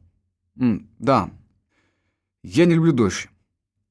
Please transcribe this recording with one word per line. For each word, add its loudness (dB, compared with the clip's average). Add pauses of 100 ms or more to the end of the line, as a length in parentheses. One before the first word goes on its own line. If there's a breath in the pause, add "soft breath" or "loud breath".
(580)
М, -4
да. -2 (1120)
Я 0
не 4
люблю 2
дождь. -2 (640)